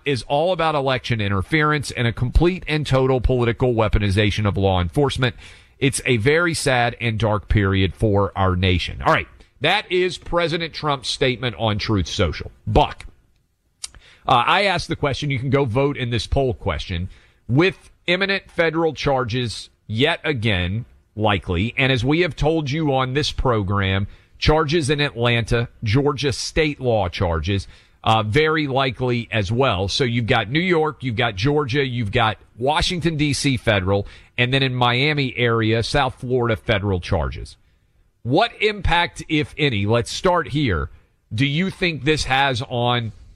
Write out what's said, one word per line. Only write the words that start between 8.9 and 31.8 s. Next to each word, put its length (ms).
All 120
right. 140
That 320
is 260
President 560
Trump's 360
statement 500
on 180
Truth 300
Social. 420
Buck, 400
uh, 40
I 320
asked 240
the 80
question, 340
you 80
can 140
go 140
vote 320
in 120
this 160
poll 300
question, 540
with 440
imminent 420
federal 460
charges 720
yet 380
again 640
likely, 600
and 140
as 120
we 180
have 140
told 360
you 240
on 180
this 180
program, 760
charges 500
in 100
Atlanta, 680
Georgia 500
state 460
law 280
charges, 600
uh, 200
very 420
likely 680
as 200
well. 360
So 160
you've 220
got 240
New 100
York, 440
you've 140
got 180
Georgia, 500